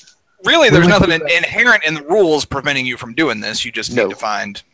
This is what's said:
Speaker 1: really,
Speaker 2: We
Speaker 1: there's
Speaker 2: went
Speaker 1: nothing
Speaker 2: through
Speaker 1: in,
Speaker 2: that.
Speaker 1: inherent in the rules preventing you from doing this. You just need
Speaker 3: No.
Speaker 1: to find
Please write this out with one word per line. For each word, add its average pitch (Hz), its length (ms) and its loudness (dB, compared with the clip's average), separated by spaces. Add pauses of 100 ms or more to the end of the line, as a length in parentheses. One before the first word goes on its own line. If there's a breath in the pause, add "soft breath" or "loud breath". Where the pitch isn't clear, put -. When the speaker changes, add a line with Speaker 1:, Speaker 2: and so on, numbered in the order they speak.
(440)
Speaker 1:
really, 302 240 4
Speaker 2:
We 214 40 4
Speaker 1:
there's 175 160 6
Speaker 2:
went - 20 6
Speaker 1:
nothing 190 160 4
Speaker 2:
through 170 100 2
Speaker 1:
in, 160 60 -2
Speaker 2:
that. 170 240 -2
Speaker 1:
inherent 214 400 2
in 156 100 -2
the 151 80 -8
rules 160 420 2
preventing 139 400 -4
you 123 120 -6
from 117 160 -12
doing 123 260 0
this. 107 240 -6
You 117 80 -10
just 113 200 -8
need 120 120 0
Speaker 3:
No. 95 60 0
Speaker 1:
to 101 60 -8
find 101 460 -6 (120)